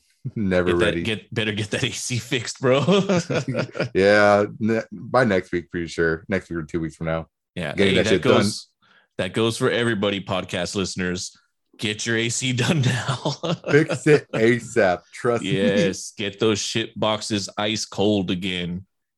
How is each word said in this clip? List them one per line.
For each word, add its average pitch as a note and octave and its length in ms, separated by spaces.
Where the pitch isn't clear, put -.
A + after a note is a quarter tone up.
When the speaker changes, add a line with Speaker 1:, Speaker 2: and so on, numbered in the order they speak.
Speaker 1:
<laughs> - 220
never F2+ 360
Speaker 2:
Get F2 80
that, - 60
Speaker 1:
ready. A2 180
Speaker 2:
get, A2 300
better A2 200
get G#2 180
that A#2 120
<laughs> - 20
A A2 60
C - 260
fixed, - 420
bro. C3+ 220
<laughs> F#3+ 380
Speaker 1:
Yeah, G#2 480
ne-, A2+ 220
by B2 320
next F#2+ 300
week, E2+ 180
pretty E2+ 160
sure. E2 400
Next F#2+ 220
week E2+ 100
or D#2+ 40
two D#2+ 180
weeks D#2+ 160
from E2 100
now. D#2+ 200
Speaker 2:
Yeah, D#2+ 200
Speaker 1:
Getting G2 200
Speaker 2:
hey, - 40
Speaker 1:
that F3+ 40
Speaker 2:
that - 60
Speaker 1:
shit - 140
done. C3+ 100
Speaker 2:
goes, - 340
that F#2 160
goes A2+ 240
for B2+ 120
everybody, G#2 500
podcast F#2 560
listeners. F2+ 640
Get G#2+ 280
your A2+ 120
A A2+ 100
C B2+ 260
<laughs> B2 140
done D#3+ 140
now. B2 340
<laughs> - 560
Speaker 1:
Fix D3+ 340
it D3 280
asap. A2+ 680
Trust A#2+ 300
me. F#2 120
Speaker 2:
Yes, G2 640
get G2+ 240
those A2 180
shit - 400
boxes G#2+ 480
ice G#2+ 280
cold G2+ 460
again. F2+ 540